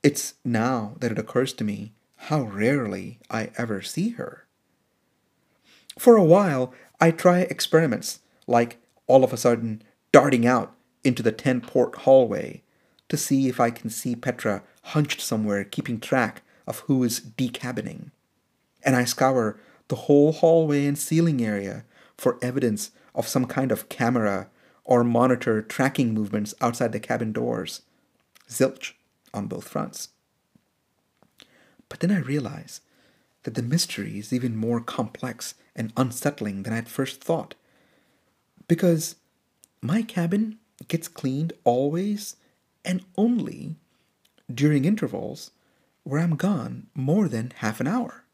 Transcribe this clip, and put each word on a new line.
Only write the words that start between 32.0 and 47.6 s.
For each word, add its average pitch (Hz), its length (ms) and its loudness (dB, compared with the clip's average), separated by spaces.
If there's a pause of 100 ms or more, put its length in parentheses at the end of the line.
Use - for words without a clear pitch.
then 175 100 0
I 196 80 2
realize 135 600 -6 (640)
that 117 120 -10
the 120 80 -4
mystery 113 560 -4
is 104 120 -10
even 123 240 -2
more 117 240 -2
complex - 760 -8 (200)
and 113 220 -6
unsettling 117 640 -4
than 113 100 -6
I'd 113 160 -6
first - 360 -6
thought. - 320 -4 (1120)
Because 165 480 2 (640)
my 196 220 -2
cabin 208 560 -4 (280)
gets 165 200 -6
cleaned 143 460 -6 (100)
always 160 720 -2 (480)
and 180 200 -4 (140)
only 208 600 -2 (760)
during 143 320 2
intervals - 640 -4 (540)
where 147 180 -2
I'm 170 140 0
gone 131 580 -4
more 160 340 0
than 117 280 -4
half 110 240 -4